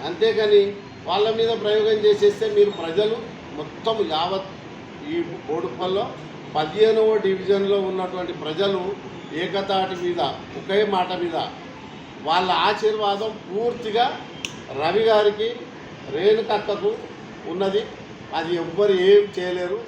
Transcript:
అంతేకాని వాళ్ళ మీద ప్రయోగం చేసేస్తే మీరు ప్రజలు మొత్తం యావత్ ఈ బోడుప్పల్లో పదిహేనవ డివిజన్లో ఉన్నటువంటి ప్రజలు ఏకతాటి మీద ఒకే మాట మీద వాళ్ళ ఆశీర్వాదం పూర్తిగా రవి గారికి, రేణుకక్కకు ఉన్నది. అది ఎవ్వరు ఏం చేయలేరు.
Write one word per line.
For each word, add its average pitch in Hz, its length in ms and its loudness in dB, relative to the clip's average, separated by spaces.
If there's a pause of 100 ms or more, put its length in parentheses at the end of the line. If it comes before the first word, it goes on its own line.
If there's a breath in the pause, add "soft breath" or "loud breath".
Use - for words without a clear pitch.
అంతేకాని 208 560 4 (460)
వాళ్ళ 196 180 2 (120)
మీద 226 120 2 (140)
ప్రయోగం 214 420 4
చేసేస్తే 202 400 4 (100)
మీరు 202 160 6 (100)
ప్రజలు 208 340 0 (420)
మొత్తం 214 400 -4 (160)
యావత్ 180 340 -2 (640)
ఈ 330 60 -2 (300)
బోడుప్పల్లో 185 560 -2 (520)
పదిహేనవ 214 560 4 (140)
డివిజన్లో 196 520 4 (120)
ఉన్నటువంటి 185 440 -4 (100)
ప్రజలు 180 360 0 (640)
ఏకతాటి 190 600 -2
మీద 170 160 -2 (400)
ఒకే 196 200 0 (160)
మాట 180 160 0 (100)
మీద 165 140 -4 (920)
వాళ్ళ 180 220 2 (180)
ఆశీర్వాదం 214 640 0 (160)
పూర్తిగా 220 560 0 (760)
రవి 175 300 2
గారికి, 208 400 4 (680)
రేణుకక్కకు 208 760 2 (600)
ఉన్నది. 190 300 0 (560)
అది 165 120 -4 (120)
ఎవ్వరు 190 320 2 (160)
ఏం 208 120 10 (140)
చేయలేరు. 180 520 -2